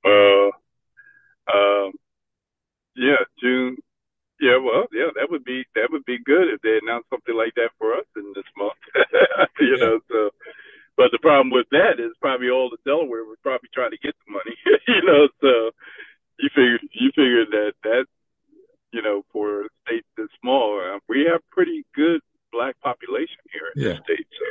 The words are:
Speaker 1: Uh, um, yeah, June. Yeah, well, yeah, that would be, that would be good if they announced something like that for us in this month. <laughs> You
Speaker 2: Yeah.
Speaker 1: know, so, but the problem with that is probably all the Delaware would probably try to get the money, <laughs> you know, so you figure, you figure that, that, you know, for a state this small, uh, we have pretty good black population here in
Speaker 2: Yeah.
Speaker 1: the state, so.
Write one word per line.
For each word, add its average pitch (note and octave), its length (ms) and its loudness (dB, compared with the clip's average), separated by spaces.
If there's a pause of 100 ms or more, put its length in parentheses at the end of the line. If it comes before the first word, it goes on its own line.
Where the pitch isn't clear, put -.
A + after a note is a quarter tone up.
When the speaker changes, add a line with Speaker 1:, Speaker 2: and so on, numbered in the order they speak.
Speaker 1:
Uh, G2+ 440 6 (1000)
um, G2+ 400 2 (1040)
yeah, B2+ 220 2 (240)
June. B2+ 340 -2 (640)
Yeah, B2+ 220 4
well, B2+ 300 0
yeah, C3 240 -2
that C#3+ 140 -4
would C#3+ 140 -6
be, B2+ 200 -10 (100)
that A2 160 -2
would C#3+ 140 -6
be B2 200 -6
good E3 280 2
if G#2 100 -8
they A2 200 0
announced A#2 280 -8
something A#2 240 -8
like A2+ 220 -4
that A#2 220 -2
for A2 160 -2
us - 100 -6 (120)
in G2+ 200 -14
this G2 80 -14 (120)
month. G2+ 220 -8 (160)
<laughs> - 560 2 (100)
You C3 180 4
Speaker 2:
Yeah. B2 60 2
Speaker 1:
know, A2+ 160 0 (100)
so, G#2+ 200 -2 (680)
but - 160 6
the A2+ 60 -2
problem C#3 320 4
with B2+ 200 2
that D#3+ 280 2
is A#2 220 -6
probably B2+ 300 -2
all B2+ 200 0
the A#2 140 -14
Delaware C3+ 400 -2
would A2 180 -20
probably B2+ 320 -6
try B2+ 140 -4
to A2+ 140 -10
get D3+ 120 -8 (120)
the G#2 60 -20
money, G2 240 -12 (160)
<laughs> - 160 0
you G#3 140 2
know, D3 260 6 (120)
so A#2 300 2 (680)
you C#3+ 160 -4
figure, B2 240 4 (140)
you B2 240 -2
figure B2 340 2
that, G#2+ 220 -2 (120)
that, A#2+ 200 0 (880)
you A#2 100 -8
know, G2+ 200 -2 (100)
for G#2 300 -6
a G#2+ 60 -12 (180)
state A#2 180 -6 (120)
this A2 120 -10 (120)
small, B2 400 0
uh, F#2+ 180 -8 (100)
we C#3 220 0
have - 100 -2 (100)
pretty E3+ 340 -2 (100)
good D#3+ 260 0 (320)
black B2 280 -6
population A#2+ 600 -8 (120)
here D#2+ 220 -14
in C#3+ 80 -6
Speaker 2:
Yeah. E2+ 240 -6
Speaker 1:
the E2 80 -2
state, - 120 -10 (120)
so. - 120 -8